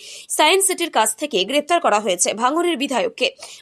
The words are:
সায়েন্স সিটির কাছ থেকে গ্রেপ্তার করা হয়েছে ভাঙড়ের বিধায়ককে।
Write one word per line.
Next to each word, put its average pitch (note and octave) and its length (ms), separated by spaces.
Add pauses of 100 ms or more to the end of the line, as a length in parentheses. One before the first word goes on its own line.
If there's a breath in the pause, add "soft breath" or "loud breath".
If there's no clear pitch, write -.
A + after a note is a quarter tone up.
(300 loud breath)
সায়েন্স F4 360
সিটির E4+ 240
কাছ A3+ 260
থেকে A3 300
গ্রেপ্তার D4 340
করা G#3+ 200
হয়েছে G3 340
ভাঙড়ের D4+ 440
বিধায়ককে। A3+ 540 (300 loud breath)